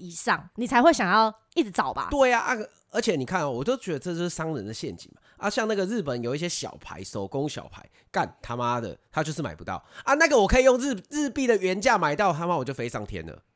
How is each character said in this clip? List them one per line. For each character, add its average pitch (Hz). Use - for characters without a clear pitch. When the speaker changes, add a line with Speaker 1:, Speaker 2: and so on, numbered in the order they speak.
Speaker 1:
以 175
上， 165
你 233
才 247
会 330
想 208
要 214
一 339
直 208
找 143
吧。 -
Speaker 2:
对 262
啊， 226
啊， 247
而 226
且 208
你 131
看 175
哦， 143
我 123
都 254
觉 180
得 139
这 180
就 170
是 175
商 160
人 110
的 107
陷 113
阱 82
嘛。 -
啊， 202
像 220
那 220
个 196
日 220
本 131
有 120
一 -
些 170
小 -
牌， 80
手 98
工 139
小 98
牌， -
干 175
他 123
妈 120
的， 98
他 156
就 160
是 151
买 92
不 -
到 -
啊。 254
那 320
个 277
我 202
可 254
以 254
用 254
日-， 262
日 294
币 262
的 233
原 185
价 226
买 156
到， 180
他 165
妈 175
我 127
就 139
飞 120
上 104
天 87
了。 -